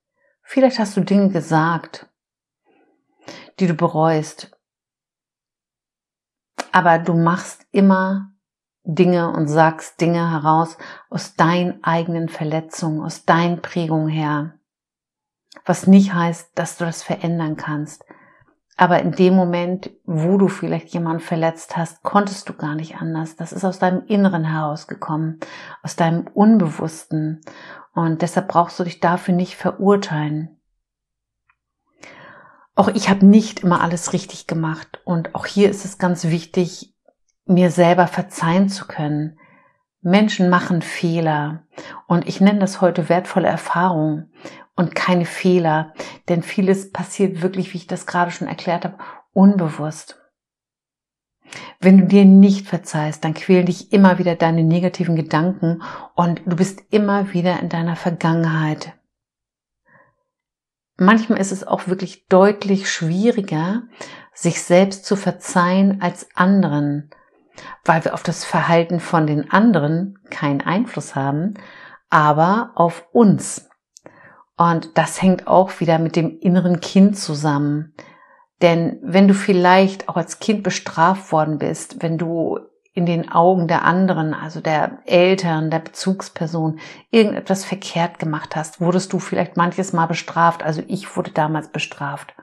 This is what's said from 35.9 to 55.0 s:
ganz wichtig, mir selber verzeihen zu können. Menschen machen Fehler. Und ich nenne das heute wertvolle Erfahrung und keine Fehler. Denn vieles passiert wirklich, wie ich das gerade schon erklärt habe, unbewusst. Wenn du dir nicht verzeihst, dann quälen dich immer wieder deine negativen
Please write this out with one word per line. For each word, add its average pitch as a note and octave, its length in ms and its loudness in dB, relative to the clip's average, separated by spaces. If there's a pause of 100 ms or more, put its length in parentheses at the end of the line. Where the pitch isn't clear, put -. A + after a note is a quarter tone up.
ganz F3+ 260 -2
wichtig, E3+ 680 -4 (540)
mir F3+ 240 4
selber F3 380 4
verzeihen F3+ 600 -2
zu - 200 -10
können. D3+ 500 -6 (600)
Menschen F#3+ 500 2
machen F3 320 2
Fehler. D#3+ 800 -4 (460)
Und - 180 0
ich - 140 -4
nenne G#3 180 4
das F#3+ 220 -2
heute F3 280 2
wertvolle F3+ 380 0
Erfahrung D#3+ 840 -2 (480)
und F3 180 -2
keine F3+ 300 0
Fehler. E3 680 0 (360)
Denn F3 140 0
vieles G3 480 -2
passiert F#3 520 -4
wirklich, F#3 300 -4
wie F3+ 60 -10
ich - 80 -18
das F3+ 200 -10
gerade F3 240 -2
schon - 180 -8
erklärt E3+ 360 -6
habe, F#3+ 140 -10 (340)
unbewusst. E3 880 2 (1600)
Wenn F#3+ 200 8
du F3+ 80 6
dir G3 180 6
nicht G3 420 8
verzeihst, D3+ 580 -6
dann D#3 100 -4
quälen F3+ 320 2
dich - 260 -6
immer F#3+ 260 6
wieder F3 160 0
deine E3 300 2
negativen E3+ 500 0